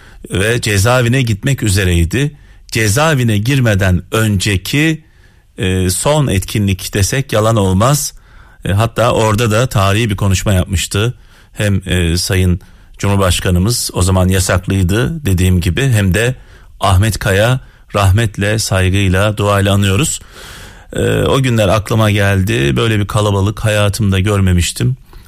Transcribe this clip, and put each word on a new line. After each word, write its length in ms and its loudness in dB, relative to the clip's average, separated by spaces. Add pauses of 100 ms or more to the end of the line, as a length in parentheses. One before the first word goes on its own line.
(320)
ve 300 0
cezaevine 600 2
gitmek 420 -2
üzereydi. 720 0 (340)
Cezaevine 680 0
girmeden 760 2
önceki, 920 0 (520)
e, 320 0
son 380 0
etkinlik 680 -2
desek 400 -2
yalan 220 2
olmaz. 580 0 (520)
E, 60 -2
hatta 400 0
orada 400 0
da 160 2
tarihi 420 0
bir 60 -2
konuşma 380 0
yapmıştı. 600 -2 (400)
Hem, 320 -2
e, 320 0
Sayın 440 0 (360)
Cumhurbaşkanımız 960 0
o 80 -4
zaman 260 2
yasaklıydı 1000 0
dediğim 360 2
gibi 280 0
hem 240 2
de 220 0 (440)
Ahmet 400 2
Kaya 400 2 (360)
rahmetle, 640 0
saygıyla, 760 0
duayla 360 2
anıyoruz. 460 0 (760)
Ee, 80 -4
o 420 0
günler 240 0
aklıma 440 0
geldi. 640 0
Böyle 240 0
bir 80 -2
kalabalık 580 0
hayatımda 540 0
görmemiştim. 800 0 (300)